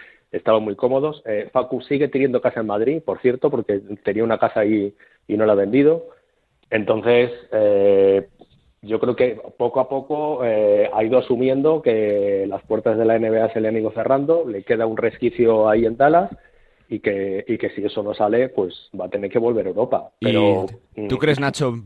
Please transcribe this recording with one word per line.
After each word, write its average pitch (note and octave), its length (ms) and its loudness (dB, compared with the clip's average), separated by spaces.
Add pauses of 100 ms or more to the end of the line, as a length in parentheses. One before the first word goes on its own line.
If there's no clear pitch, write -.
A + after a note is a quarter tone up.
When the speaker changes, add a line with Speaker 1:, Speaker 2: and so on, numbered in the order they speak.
(320)
Speaker 1:
estaban A2 320 0
muy G#2 120 -6
cómodos. C3+ 500 -2
Eh, G#2+ 280 -6
Facu B2+ 280 -2
sigue C#3 280 -2
teniendo C3 320 0
casa A#2+ 180 -2
en A2 80 -4
Madrid, A2+ 380 -2
por F#2+ 160 -6
cierto, B2+ 280 2
porque A2 300 -2 (240)
tenía G#2 220 -2
una A2+ 120 0
casa - 240 0
ahí G2+ 320 0 (340)
y G#2 100 -2
no A2 80 2
la G#2+ 80 6
ha - 20 2
vendido. C#3 540 2 (640)
Entonces, A2+ 600 2 (200)
eh, G2 760 4 (540)
yo A2 180 -4
creo A#2+ 160 0
que B2 240 0 (180)
poco B2 220 -2
a B2+ 100 -2
poco, C#3 560 -4
eh, G#2 480 2
ha A2 100 0
ido A2+ 140 2
asumiendo C3 640 0
que G2+ 680 0
las G2 160 -6
puertas A2 340 -2
de A2+ 80 2
la A2+ 100 4
N A2+ 140 0
B A2 120 2
A A2+ 120 0
se A#2 60 -4
le A2 100 0
han A2 80 -2
ido A2 140 -2
cerrando, C#3 560 0
le G2+ 160 -8
queda A2+ 220 -2
un A2 120 -4
resquicio A2+ 720 0
ahí A2 180 2
en A2+ 120 -4
Dallas D#3+ 320 4 (580)
y G#2+ 120 -8
que, G2 480 -2
y A2 100 -2
que G#2 140 -6
si G2 120 -8
eso G#2 200 -4
no G2+ 100 -6
sale, A2+ 360 0
pues F#2+ 400 -6 (100)
va F2+ 60 -8
a F2+ 40 -10
tener G2 220 -6
que A#2+ 80 -2
volver A2+ 260 0
a F#2+ 40 -6
Europa. G#2 500 -4
Speaker 2:
¿Y A2 80 -4
Speaker 1:
Pero, G2+ 400 2 (400)
Speaker 2:
tú A#2 80 -2
Speaker 1:
mm, B2+ 40 -4
Speaker 2:
crees, D3+ 200 2
Nacho, C3+ 340 -2 (120)